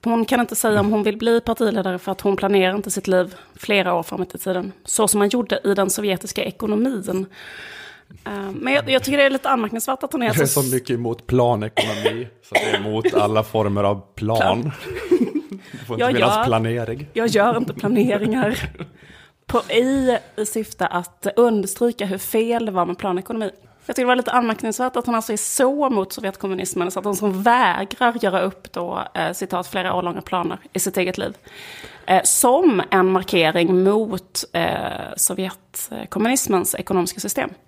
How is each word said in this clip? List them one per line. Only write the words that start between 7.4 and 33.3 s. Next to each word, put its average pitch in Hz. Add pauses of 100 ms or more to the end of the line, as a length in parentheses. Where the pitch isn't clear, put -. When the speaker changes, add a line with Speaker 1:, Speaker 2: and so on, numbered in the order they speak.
Speaker 1:
Eh, 202
men 254
jag, 277
jag 254
tycker 277
det 277
är 277
lite 269
anmärkningsvärt 233
att 277
hon 285
är 233
Speaker 2:
Jag 214
är 143
Speaker 1:
så 143
Speaker 2:
så 131
mycket 127
emot 117
planekonomi, 117 (160)
så -
det - (100)
är -
emot 107
alla 107
former 101
av 101 (140)
plan. 110
Speaker 1:
Plan. 139 (380)
Speaker 2:
<laughs> 285 (400)
Det -
får 117
inte 233
Speaker 1:
Jag 247
Speaker 2:
finnas 117
Speaker 1:
gör, 214
Speaker 2:
planering. 117
Speaker 1:
jag 233
gör 226
inte 240
planeringar 214 (480)
Speaker 2:
<laughs> -
Speaker 1:
på, - (100)
i, 254 (180)
i 214
syfte 208
att -
understryka 226
hur 190
fel 233
det 208
var 180
med 175
planekonomi. 196 (340)
Jag 254
tycker 254
det -
var 247
lite 247
anmärkningsvärt 233
att 240
hon 240
alltså 220
är 208
så 277
emot 196
Sovjetkommunismen 190
så 196
att 185
hon 202
som 196
vägrar 233
göra 185
upp -
då, 175 (100)
eh, 170
citat, 180
"flera 185
år 180
långa 175
planer" 175 (160)
i 190
sitt 185
eget 185
liv. 202 (720)
Eh, 185
som 254 (100)
en 185
markering 180